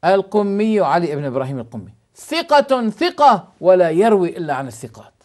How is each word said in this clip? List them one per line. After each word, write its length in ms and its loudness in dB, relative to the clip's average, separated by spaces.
"القمي 720 0
علي 360 0
بن 80 -6
إبراهيم 360 -6
القمي 320 -14
ثقة، 720 -2
ثقة 580 2
ولا 280 4
يروي 480 2
إلا 160 -6
عن 140 -6
الثقات". 460 -18